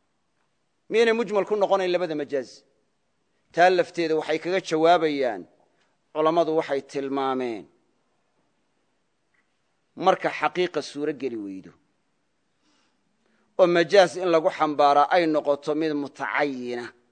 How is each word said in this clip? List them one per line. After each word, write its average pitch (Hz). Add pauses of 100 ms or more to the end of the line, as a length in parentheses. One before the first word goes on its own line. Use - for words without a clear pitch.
(880)
Miyaynay 226
mujmal 208
ku 208
noqonayn 190
labada 175
majaaz? 139 (1040)
Taa 180
lafteeda 170
waxay 156
kaga 180
jawaabayaan, 156 (720)
culammadu 156
waxay 147
tilmaameen 135 (2250)
marka 180
xaqiiqa 156
suuro 147
geli 123
weydo 95 (1900)
oo 185
majaaz 175
in 185
lagu 165
xambaaraa 147
ay 180
noqoto 143
mid 156
mutacayina. 127 (260)